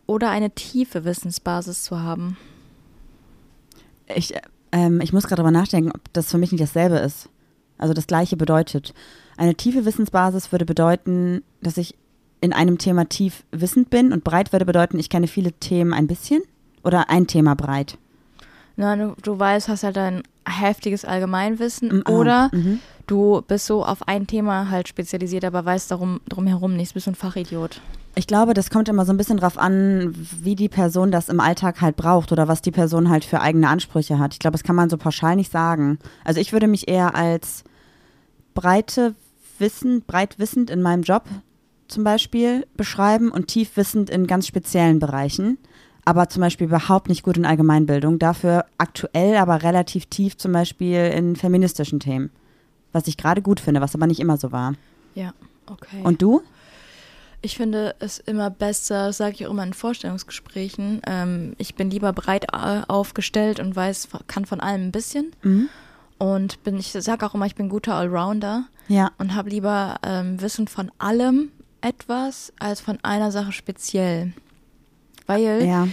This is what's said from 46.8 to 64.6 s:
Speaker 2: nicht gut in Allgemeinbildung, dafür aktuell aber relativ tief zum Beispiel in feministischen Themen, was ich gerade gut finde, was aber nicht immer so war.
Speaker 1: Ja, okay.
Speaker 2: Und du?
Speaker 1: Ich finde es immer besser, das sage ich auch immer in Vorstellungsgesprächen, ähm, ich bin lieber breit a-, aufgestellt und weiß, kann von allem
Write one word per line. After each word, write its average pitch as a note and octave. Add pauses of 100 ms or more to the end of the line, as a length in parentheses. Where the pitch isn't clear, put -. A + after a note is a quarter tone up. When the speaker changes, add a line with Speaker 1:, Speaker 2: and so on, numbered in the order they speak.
Speaker 2:
nicht F3
gut F3
in E3+
Allgemeinbildung, D#3
dafür E3+ (140)
aktuell F#3
aber F3
relativ F3
tief G3
zum F#3
Beispiel F3 (180)
in E3+
feministischen F3+
Themen, C#3 (640)
was E3
ich D3+
gerade F3+
gut G3
finde, D3
was C#3
aber D#3+
nicht E3
immer D#3
so C3+
war. B2+ (420)
Speaker 1:
Ja, F#3 (340)
okay. G3
Speaker 2:
Und F3
du? B3 (960)
Speaker 1:
Ich -
finde G#3+
es G#3
immer G#3
besser, G3+
das G3+
sage G#3
ich -
auch -
immer G3+
in F#3
Vorstellungsgesprächen, G3+
ähm, F3+
ich -
bin F#3+
lieber G3+
breit -
a-, G3+
aufgestellt G#3
und F#3+
weiß, F#3+ (180)
kann G3
von F#3+
allem F#3+